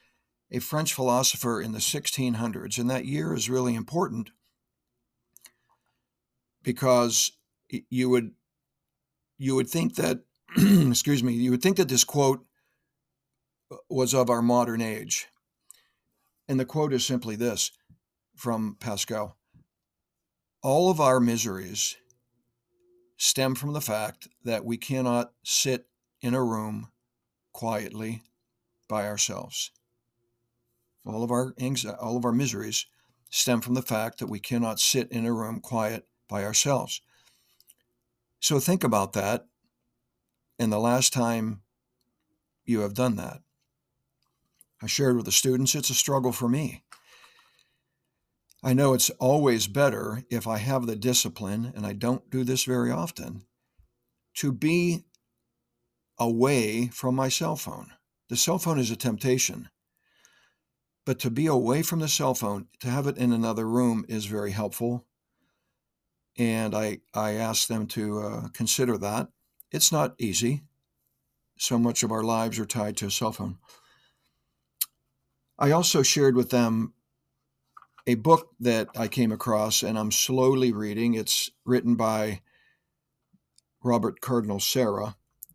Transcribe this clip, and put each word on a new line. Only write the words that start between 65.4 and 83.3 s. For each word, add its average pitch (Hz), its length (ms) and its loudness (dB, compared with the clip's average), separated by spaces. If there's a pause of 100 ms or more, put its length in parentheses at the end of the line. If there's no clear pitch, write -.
And 113 380 0
I, 107 240 -4 (140)
I 107 200 -2
asked 110 340 -2
them 113 200 -2
to, 107 320 -4
uh, 107 300 -8
consider 120 480 0
that. 104 320 -4 (420)
It's - 200 2
not 147 260 0
easy. 120 460 -2 (920)
So - 200 -2
much 117 260 2
of 110 80 -2
our 110 120 -2
lives 113 360 0
are 107 60 -2
tied 104 320 -4
to 104 100 -4
a 98 40 -4
cell 110 200 -2
phone. 98 260 -8 (2000)
I 139 120 4
also 165 300 4
shared 135 340 6
with 123 140 4
them 113 440 2 (1120)
a 123 80 4
book 156 340 4 (100)
that 117 380 0
I 113 100 -2
came 113 240 0
across, 107 520 0
and 110 140 -2
I'm 107 140 -2
slowly 131 640 2
reading. 107 400 0
It's - 380 -2 (120)
written 120 320 2
by 107 460 -2 (1400)